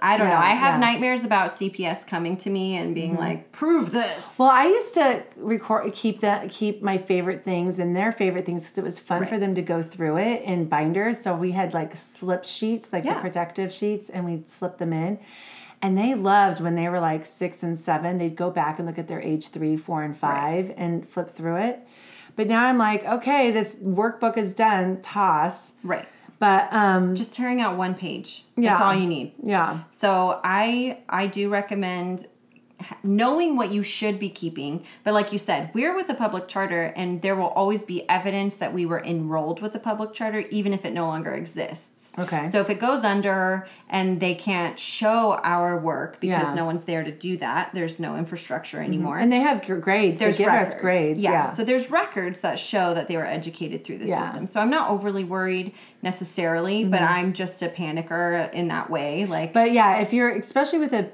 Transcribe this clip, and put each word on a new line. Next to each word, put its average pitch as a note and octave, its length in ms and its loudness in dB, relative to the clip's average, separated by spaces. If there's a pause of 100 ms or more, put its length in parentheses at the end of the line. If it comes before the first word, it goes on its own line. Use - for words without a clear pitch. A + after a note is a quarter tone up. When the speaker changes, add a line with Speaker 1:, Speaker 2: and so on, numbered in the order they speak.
Speaker 1:
I G3+ 140 6
don't G#3+ 100 4
Speaker 2:
Yeah, F3+ 80 4
Speaker 1:
know. E3 60 6
I F3+ 100 6
have B3+ 240 4
Speaker 2:
yeah. B3 60 2
Speaker 1:
nightmares A#3+ 440 2
about F#3+ 320 2
C G3 140 -4
P F#3+ 160 -6
S F#3 180 -4
coming E3+ 340 -4
to G3 120 -6
me F#3+ 260 -2
and E3+ 180 -2
being E3 180 -4
Speaker 2:
Mm-hmm. E3+ 100 0
Speaker 1:
like, E3+ 300 -6
"Prove D4+ 400 2
this." G3+ 340 -2 (120)
Speaker 2:
Well, C4 120 8
I C4 160 8
used G#4 280 4
to C4+ 280 4 (140)
record, G#3+ 580 0
keep - 260 -2
that, G3+ 300 0
keep G#3 320 -4
my F#3+ 160 0
favorite F3+ 460 0
things F3+ 340 -2
and F3 160 0
their G#3 180 2
favorite F3+ 340 0
things E3+ 200 -4
'cause - 100 -12
it E3+ 80 -4
was E3+ 140 -6
fun F3+ 280 -2
for G3+ 60 -4
Speaker 1:
Right. G#3+ 80 0
Speaker 2:
them F#3+ 140 2
to F#3 80 0
go E3 200 0
through D#3+ 340 -2
it A3+ 260 0
in F3 240 0
binders. E3+ 560 0
So F#3 120 0
we F3+ 180 -2
had, F3+ 200 -2
like, D#3+ 240 -4
slip F3+ 480 -6
sheets, - 480 -4
like, E3+ 120 -2
the C#4+ 60 0
Speaker 1:
Yeah. - 100 -2
Speaker 2:
protective F3+ 520 -4
sheets, G#3 380 -4
and F3+ 140 -6
we'd E3+ 260 -6
slip - 280 -8
them E3 140 -2
in. F3 260 -2 (640)
And F#3+ 140 2
they A3+ 180 2
loved G3 460 4
when E3+ 140 0
they E3+ 160 0
were, F3+ 100 0
like, D#3 240 0
six - 380 -6
and E3+ 180 -2
seven, E3+ 380 0
they'd E3 180 -2
go F3 140 -2
back D#3 280 -2
and E3+ 80 -4
look E3 120 -8
at D#3+ 100 -8
their E3 140 -6
age D#3 260 -4
three, D#3 300 -2
four, D#3 240 -4
and D3+ 80 -4 (120)
Speaker 1:
Right. D3+ 440 0
Speaker 2:
five G3 100 -10
and E3+ 320 -4
flip - 260 -6
through E3 220 -4
it. A#3+ 240 -2 (560)
But G#3 120 0
now A#3 180 4
I'm B3+ 100 4
like, G#3+ 300 2
"Okay, B3 440 2
this G#3+ 260 0
workbook A3+ 600 0
is G3+ 160 0
done, F#3+ 480 2
toss." F3+ 720 0 (100)
Speaker 1:
Right. F3+ 220 -4 (340)
Speaker 2:
But, G3 320 6
um, F#3 440 4
Speaker 1:
Just G3+ 180 -4
tearing B3 300 0
out F#3 160 0
one F#3 160 0
page. - 500 -10 (140)
That's G#3+ 200 6
Speaker 2:
Yeah. G#3 80 6
Speaker 1:
all G3 80 6
you F#3+ 120 2
need. D3+ 260 -2 (100)
Speaker 2:
Yeah. F#3 360 0 (140)
Speaker 1:
So F#3 520 2
I, A#3 540 0 (100)
I F#3+ 180 0
do G3+ 220 -2
recommend F#3 800 -2 (520)
h-, - 80 -14 (160)
knowing C4 540 2
what A3 140 0
you G#3 120 0
should G3+ 360 -4
be G3+ 100 -4
keeping. D#3+ 540 -6 (200)
But G#3 120 0
like G3+ 180 2
you G#3 60 -2
said, E3 340 -2
we're D#4 240 0
with F#4 140 -4
a - 40 -2
public G3+ 320 -2
charter, F3 480 -2
and F3+ 280 -4
there G3 140 0
will F3+ 120 0
always G3+ 360 0
be F3 220 -6
evidence G3 500 0
that D3 180 -6
we F3+ 100 0
were E3+ 180 -2
enrolled D#3+ 600 -2
with G#3+ 120 -8
a A3+ 40 -6
public G#3+ 340 -4
charter, A3 380 -4
even G3+ 240 0
if F#3+ 100 -4
it D3+ 80 -6
no E3+ 140 -2
longer D#3+ 260 -4
exists. - 600 -10 (260)
Speaker 2:
Okay. E3 320 -2
Speaker 1:
So G3+ 100 2
if G3+ 80 0
it G3+ 120 -2
goes B3 240 0
under F#3+ 640 2 (200)
and F#3 300 0
they F3+ 160 0
can't F3+ 460 -2
show A3 640 2
our F3 340 2
work D#3 400 -4
because F3 300 0
Speaker 2:
Yeah. C#3+ 60 -2
Speaker 1:
no E3 100 0
one's E3 180 -2
there D#3+ 220 -4
to D3+ 80 -8
do F3 240 -6
that, D#3 360 -2
there's E3 280 -4
no D3+ 160 -6
infrastructure E3 640 -8
Speaker 2:
Mm-hmm. D#3 80 -6
Speaker 1:
anymore. F3 320 -2
Speaker 2:
And A#3+ 140 4
they B3 60 4
have C4+ 260 0
gr-, F#3+ 120 -4
grades. F#3+ 420 2
They A3+ 60 0
Speaker 1:
There's E3+ 140 2
Speaker 2:
give G3+ 100 4
us F3 60 6 (120)
Speaker 1:
records. - 140 -6
Speaker 2:
grades. E3 400 2
Speaker 1:
Yeah. G3+ 100 2
Speaker 2:
Yeah. D3 200 2
Speaker 1:
So E3 120 -4
there's B3 260 0
records G#3 520 -2
that D#3+ 180 -2
show F3+ 360 0
that E3 120 -4
they F3 100 -4
were D#3 80 -2
educated D#3+ 600 -6
through - 140 -10
the - 100 -8
Speaker 2:
Yeah. E3+ 160 0
Speaker 1:
system. - 240 -6
So G#3+ 120 -2
I'm A3+ 100 2
not D4+ 200 2
overly G3 320 -2
worried F#3 480 -2 (440)
necessarily, F3+ 720 -2
but F#3 160 4
Speaker 2:
Mm-hmm. E3+ 140 4
Speaker 1:
I'm F3+ 180 2
just F3+ 300 -6
a F3 60 -2
panicker E3 840 -2
in F3 160 -2
that D#3+ 220 -4
way. D#3 360 -2
Like, D#3+ 260 -2
Speaker 2:
But A#3 200 6
yeah, G#3+ 260 6
if G#3 140 0
you're, A#3+ 180 6
especially C#4+ 500 0
with C#4+ 120 0
a G#3 220 4